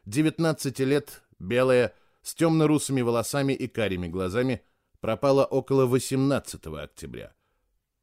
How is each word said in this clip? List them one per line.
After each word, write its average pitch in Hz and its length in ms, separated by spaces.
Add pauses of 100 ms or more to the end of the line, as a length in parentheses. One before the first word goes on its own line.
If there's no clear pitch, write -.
девятнадцати 147 760
лет, 143 420 (160)
белая, 123 520 (300)
с - 140
темно-русыми 151 640
волосами 120 520
и 127 140
карими 95 400
глазами, 95 560 (380)
пропала 135 440
около 135 420
восемнадцатого 123 960
октября. 60 520 (680)